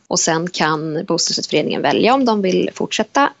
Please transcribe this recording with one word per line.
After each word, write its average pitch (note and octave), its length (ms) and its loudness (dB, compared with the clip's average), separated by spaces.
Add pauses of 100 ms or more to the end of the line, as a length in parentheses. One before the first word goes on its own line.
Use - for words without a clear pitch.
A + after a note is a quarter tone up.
Och - 140 -2
sen E3 300 0
kan D#3 540 -2
bostadsrättsföreningen - 800 -2
välja D3 320 4
om C4+ 100 2
de A3 180 2
vill F#3 320 0
fortsätta - 560 0 (100)